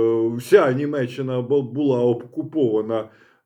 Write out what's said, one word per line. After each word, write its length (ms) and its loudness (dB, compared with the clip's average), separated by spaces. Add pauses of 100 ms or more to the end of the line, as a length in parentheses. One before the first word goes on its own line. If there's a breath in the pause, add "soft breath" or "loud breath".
(380)
вся 360 4
Німеччина 680 -4
бу-, 220 0
була 420 -2
окупована 1040 -2 (380 soft breath)